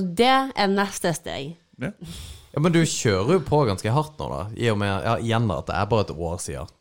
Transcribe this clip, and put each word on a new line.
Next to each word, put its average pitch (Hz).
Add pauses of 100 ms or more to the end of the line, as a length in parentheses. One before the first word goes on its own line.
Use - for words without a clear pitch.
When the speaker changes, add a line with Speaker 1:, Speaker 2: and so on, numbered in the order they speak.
(140)
Speaker 1:
det 262
er 196
neste 196
steg. 139 (220)
Speaker 2:
Ja. 147 (640)
Speaker 3:
Ja, 139
men 175
du 165
kjører 107
jo 185
på 147
ganske 101
hardt 147
nå 69
da, 71 (100)
i 120
og 104
med, 98
ja, 113
igjen 113
da, 82
at 80
det 73
er 95
bare 107
et 80
år 82
siden, 69 (120)